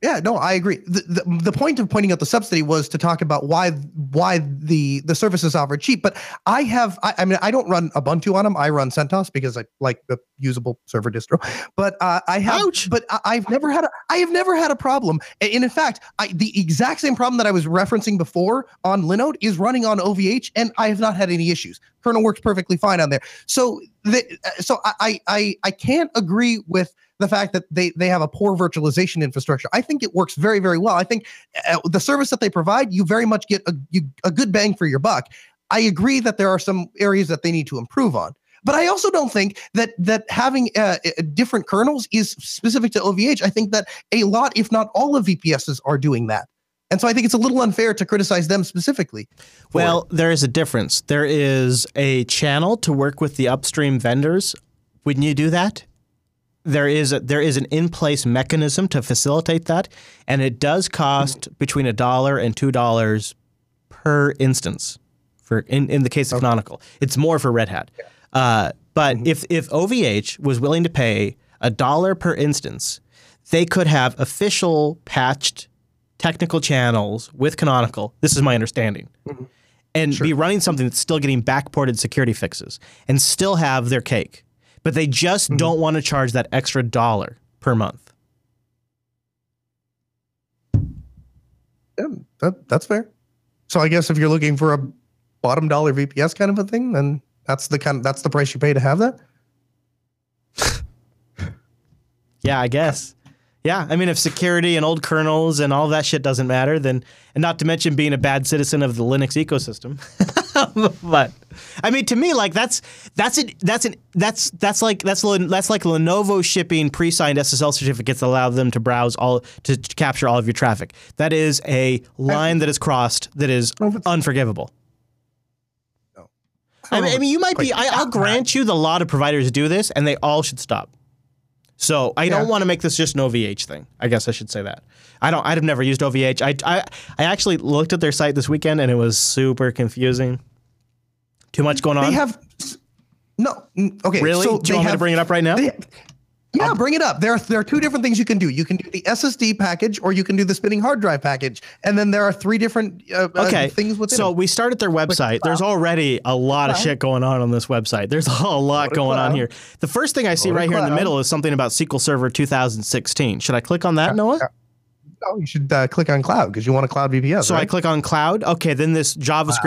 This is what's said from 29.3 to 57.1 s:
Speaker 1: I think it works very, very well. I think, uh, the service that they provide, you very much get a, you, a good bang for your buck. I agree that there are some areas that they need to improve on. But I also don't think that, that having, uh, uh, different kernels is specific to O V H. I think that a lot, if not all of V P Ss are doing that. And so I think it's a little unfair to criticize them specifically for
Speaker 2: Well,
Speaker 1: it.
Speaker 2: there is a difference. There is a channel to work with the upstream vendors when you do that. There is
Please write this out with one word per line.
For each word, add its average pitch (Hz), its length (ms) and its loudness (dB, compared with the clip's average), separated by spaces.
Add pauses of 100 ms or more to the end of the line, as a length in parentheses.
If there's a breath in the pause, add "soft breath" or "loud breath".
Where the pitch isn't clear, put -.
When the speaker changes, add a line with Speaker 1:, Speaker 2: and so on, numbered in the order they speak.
Speaker 1:
I 226 80 2
think 294 220 -4
it 208 100 -6
works 180 220 0
very, 202 240 2
very 180 180 2
well. 196 180 2
I 180 80 2
think, 220 220 -4 (420 loud breath)
uh, 165 180 2
the 175 140 0
service 277 300 0
that - 120 -2
they 214 80 0
provide, 196 440 0
you 190 100 2
very 220 220 0
much 214 220 0
get 196 180 -2
a, 175 80 -2 (160)
you, 175 120 0 (220)
a - 60 2
good 202 220 -2
bang 208 240 2
for 175 100 -2
your 139 140 0
buck. 160 300 0 (420 loud breath)
I 214 80 2
agree 226 400 2
that 220 180 -2
there 196 100 2
are 190 120 2
some 190 300 -4 (100)
areas 196 300 2
that 160 120 -4
they 170 100 0
need 160 160 0
to 131 120 -6
improve 170 360 0
on. 82 180 -4 (300 soft breath)
But 277 120 2
I 330 100 4
also 381 240 2
don't 302 240 0
think 202 260 0 (140 loud breath)
that, 226 240 0
that 214 320 0
having, 254 480 0
uh, 196 260 2
uh, 165 180 -4 (120)
different 214 320 0
kernels 233 460 0
is 220 220 0
specific 233 580 -2
to 202 100 0
O 196 120 2
V 208 140 2
H. 277 140 2
I 233 80 2
think 214 220 -2
that 208 160 0 (240 loud breath)
a 233 140 2
lot, 233 300 2
if 214 160 0
not 220 220 0
all 285 220 2
of 226 100 2
V 180 120 2
P 160 160 0
Ss 135 320 -4
are 147 120 2
doing 127 300 0
that. 107 200 -4 (440)
And 190 100 0
so 240 60 2
I 233 60 2
think 226 120 2
it's - 80 2
a 233 60 4
little 254 220 2
unfair 226 340 2
to 196 100 -2
criticize 190 420 0
them 190 160 2
specifically 175 640 -4 (100)
for - 360 -20
Speaker 2:
Well, 170 280 2 (100)
Speaker 1:
it. 175 60 -4
Speaker 2:
there 165 140 4
is 143 120 2
a 135 40 2
difference. 123 540 0
There 147 240 0
is 135 720 2
a 135 300 2
channel 160 520 0
to 156 160 -2
work 139 280 0
with 147 160 -4
the 131 100 2
upstream 135 520 0
vendors 139 560 0 (460)
when 143 220 0
you 151 100 2
do 151 160 0
that. 180 340 -2 (800)
There 143 260 0
is 143 240 2